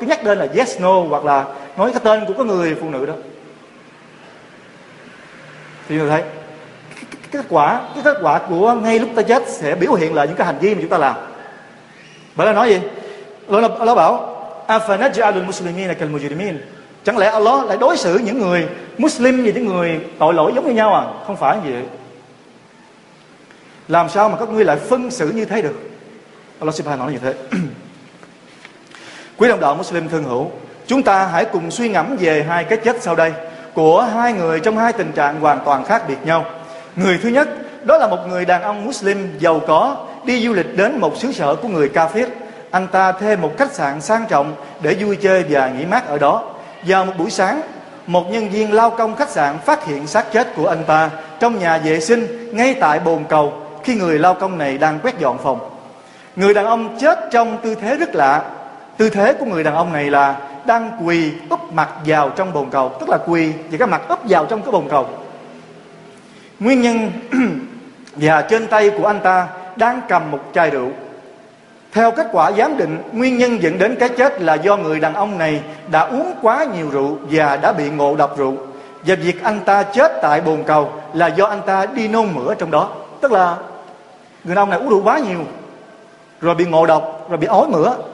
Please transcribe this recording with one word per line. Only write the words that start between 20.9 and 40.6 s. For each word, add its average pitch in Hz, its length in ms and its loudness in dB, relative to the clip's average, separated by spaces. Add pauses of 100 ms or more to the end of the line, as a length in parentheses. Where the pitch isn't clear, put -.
à? 143 100 2 (220)
Không 202 100 -8
phải 156 280 2
vậy. 123 180 -6 (2000)
Làm 165 200 2
sao 208 200 4
mà 214 80 -4
các 220 120 -4
ngươi 214 160 2
lại 147 120 2
phân 247 340 -2
xử 151 200 -2
như 220 140 -2
thế 208 180 -2
được? 151 120 -4 (840)
Allah 156 140 -4
Subhanahu 147 280 -6
nói 143 100 -4
như 127 60 -6
thế. 127 160 -4 (160)
<clears throat> 214 80 -4 (1800)
Quý 233 120 4
đồng 208 120 2
đạo 147 140 2
Muslim 170 340 -6
thân 160 160 -4
hữu, 131 260 -4 (360)
chúng 262 160 0
ta 190 240 4
hãy 170 180 0
cùng 170 260 -4
suy 240 180 -4
ngẫm 196 280 0
về 160 260 2
hai 170 220 -2
cái 220 140 0
chết 233 240 0
sau 170 120 -2
đây 160 180 2 (420)
của 160 280 6
hai 233 300 0
người 165 280 0
trong 214 180 0
hai 226 140 2
tình 180 200 -4
trạng 151 280 0
hoàn 147 240 4
toàn 139 200 2
khác 220 240 0
biệt 135 160 -4
nhau. 160 200 0 (520)
Người 180 260 2
thứ 226 60 0
nhất, 277 200 2 (360)
đó 294 140 6
là 262 80 2
một 214 120 0 (100)
người 180 160 -4
đàn 175 180 2
ông 208 220 -6
Muslim 196 540 -4
giàu 160 280 2
có 202 300 2 (280)
đi 247 220 0
du 240 60 0
lịch 180 240 -2